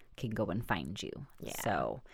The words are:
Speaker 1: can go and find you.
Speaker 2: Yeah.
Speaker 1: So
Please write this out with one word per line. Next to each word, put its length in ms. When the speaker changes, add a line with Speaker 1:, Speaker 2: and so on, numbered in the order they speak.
Speaker 1:
can 140
go 160
and 180
find 360
you. 100
Speaker 2:
Yeah. 220
Speaker 1:
So 400